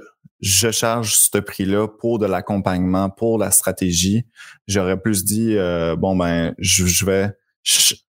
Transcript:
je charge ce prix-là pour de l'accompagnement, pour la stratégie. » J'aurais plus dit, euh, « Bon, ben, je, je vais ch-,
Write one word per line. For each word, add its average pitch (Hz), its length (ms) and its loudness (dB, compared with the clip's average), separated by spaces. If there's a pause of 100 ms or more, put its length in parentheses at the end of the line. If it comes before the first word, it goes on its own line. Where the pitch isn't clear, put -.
(400)
je 101 320 0
charge 113 460 0
ce - 200 2
prix-là 101 520 0
pour 117 300 -2
de 104 80 2
l'accompagnement, 92 840 0
pour 113 280 0
la 101 140 -2
stratégie. » 92 720 0 (440)
J'aurais 95 300 0
plus 98 280 -2
dit, 110 320 0
euh, « 85 400 0
Bon, 92 180 0
ben, 85 420 0
je, 92 280 0
je 90 200 0
vais 95 260 0 (320)
ch-, - 320 2 (140)